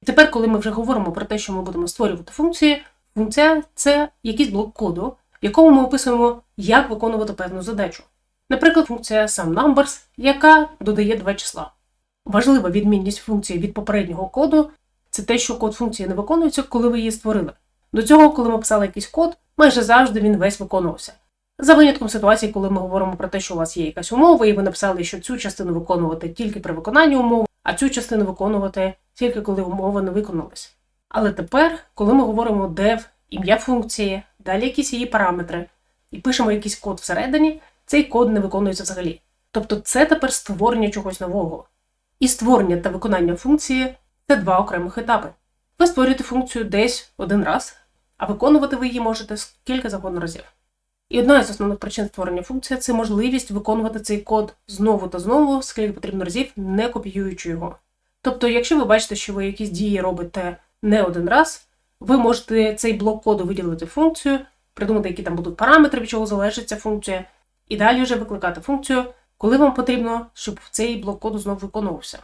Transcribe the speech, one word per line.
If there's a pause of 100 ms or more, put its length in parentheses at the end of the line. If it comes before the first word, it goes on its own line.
І
тепер,
коли
ми
вже
говоримо
про
те,
що
ми
будемо
створювати
функції, (320)
функція — (120)
це (140)
якийсь
блок
коду, (260)
в
якому
ми
описуємо, (140)
як
виконувати
певну
задачу. (480)
Наприклад,
функція
SumNumbers, (160)
яка (120)
додає
два
числа. (540)
Важлива
відмінність
функції
від
попереднього
коду — (400)
це
те,
що
код
функції
не
виконується,
коли
ви
її
створили. (400)
До
цього,
коли
ми
писали
якийсь
код, (200)
майже
завжди
він
весь
виконувався. (460)
За
винятком
ситуації,
коли
ми
говоримо
про
те,
що
у
вас
є
якась
умова,
і
ви
написали,
що
цю
частину
виконувати
тільки
при
виконанні
умови, (160)
а
цю
частину
виконувати (200)
тільки
коли
умова
не
виконалась. (320)
Але
тепер, (160)
коли
ми
говоримо
def, (300)
ім'я
функції, (160)
далі
якісь
її
параметри, (440)
і
пишемо
якийсь
код
всередині, (260)
цей
код
не
виконується
взагалі. (300)
Тобто
це
тепер
створення
чогось
нового. (560)
І
створення
та
виконання
функції — (340)
це
два
окремих
етапи. (500)
Ви
створюєте
функцію
десь
один
раз, (400)
а
виконувати
ви
її
можете
скільки
завгодно
разів. (640)
І
одна
із
основних
причин
створення
функції —
це
можливість
виконувати
цей
код (120)
знову
та
знову,
скільки
потрібно
разів,
не
копіюючи
його. (460)
Тобто,
якщо
ви
бачите,
що
ви
якісь
дії
робите (260)
не
один
раз, (320)
ви
можете
цей
блок
коду
виділити
в
функцію, (360)
придумати,
які
там
будуть
параметри,
від
чого
залежить
ця
функція, (440)
і
далі
вже
викликати
функцію, (340)
коли
вам
потрібно,
щоб (100)
цей
блок
коду
знову
виконувався.